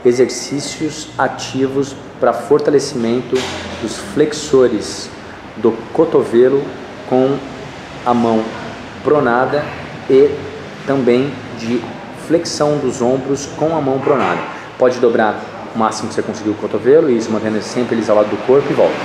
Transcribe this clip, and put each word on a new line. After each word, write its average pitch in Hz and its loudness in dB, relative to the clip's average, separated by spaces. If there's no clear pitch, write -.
exercícios 139 0
ativos 135 -2
pra 120 4
fortalecimento 127 2
dos 107 -6
flexores 131 2
do 113 2
cotovelo 135 4
com 131 2
a 120 2
mão 113 4
pronada 135 2
e 139 6
também 135 2
de 117 -2
flexão 151 0
dos 123 -2
ombros 131 0
com 160 0
a 151 0
mão 135 0
pronada. 113 0
Pode 123 4
dobrar 113 2
o 117 -4
máximo 110 0
que - -8
você 113 -2
conseguir 104 -4
o 101 -2
cotovelo, 123 4
isso, 113 0
mantendo 107 0
sempre 120 -2
eles 110 0
ao 107 4
lado 107 4
do 101 -2
corpo 135 4
e 147 0
volta. 98 4